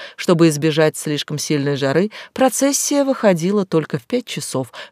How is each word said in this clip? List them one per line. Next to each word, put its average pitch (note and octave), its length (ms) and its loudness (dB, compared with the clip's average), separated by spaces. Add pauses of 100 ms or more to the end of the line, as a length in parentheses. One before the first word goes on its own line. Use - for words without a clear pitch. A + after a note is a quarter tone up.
(160)
Чтобы E3+ 320 4
избежать D#3 500 2
слишком D3+ 400 -6
сильной C#3+ 380 -2
жары, C#3+ 340 0 (240)
процессия C#4 680 2
выходила G3+ 600 2
только D#3+ 340 -2
в - 40 -10
пять - 240 -4
часов, - 440 -6 (220)